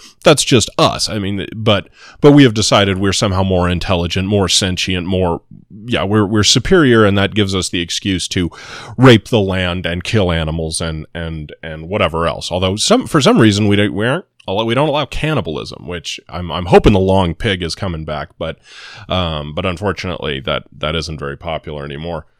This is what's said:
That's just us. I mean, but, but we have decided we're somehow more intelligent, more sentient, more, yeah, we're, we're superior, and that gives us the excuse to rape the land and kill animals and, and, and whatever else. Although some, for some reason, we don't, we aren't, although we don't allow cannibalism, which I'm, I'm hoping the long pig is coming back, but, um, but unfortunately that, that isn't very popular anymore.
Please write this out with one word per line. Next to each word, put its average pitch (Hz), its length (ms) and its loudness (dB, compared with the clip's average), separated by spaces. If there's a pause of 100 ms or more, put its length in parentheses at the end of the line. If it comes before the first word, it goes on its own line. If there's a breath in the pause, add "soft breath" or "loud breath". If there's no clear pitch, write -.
(220 loud breath)
That's 151 220 4
just 117 340 2
us. - 300 0
I 107 100 -6
mean, 98 380 -6
but, 107 320 0 (320 loud breath)
but 147 100 8
we 143 140 8
have 113 100 4
decided 101 440 2
we're 98 140 0
somehow 95 300 0
more 90 260 2
intelligent, 90 600 -2
more 101 200 2
sentient, 92 560 -2
more, 90 380 -2 (440)
yeah, 95 180 -2
we're, 104 220 2
we're 107 180 2
superior, 127 600 4
and 101 140 2
that 98 160 0
gives 98 220 0
us 90 140 -4
the 92 100 -4
excuse 90 480 -4
to 90 220 -2 (460 loud breath)
rape 120 340 6
the 113 100 2
land 92 440 -2
and 85 200 -4
kill 101 260 0
animals 80 500 -2
and, 80 320 -6
and, 80 480 -10
and 80 280 -12
whatever 85 400 0
else. 62 240 -6
Although 92 240 0
some, 233 320 0
for 156 120 2
some 202 200 4
reason, 107 260 4
we 101 80 4
don't, 101 200 0
we 101 120 -2
aren't, 147 200 -4 (220)
although 101 160 -2
we 117 100 -2
don't 147 140 2
allow 147 180 -2
cannibalism, 87 800 -6
which 85 320 -10 (100)
I'm, 90 220 -8
I'm 87 160 -6
hoping 104 260 6
the 98 60 4
long 95 340 2
pig 95 300 -4
is 80 140 -6
coming 82 280 -8
back, 73 340 -8
but, 80 200 -8 (500 loud breath)
um, 78 460 -4
but 90 100 -6
unfortunately 87 760 -6
that, 69 320 -6
that 78 240 -4
isn't 80 220 -6
very 71 180 -10
popular 78 480 -10
anymore. 76 420 -10 (140)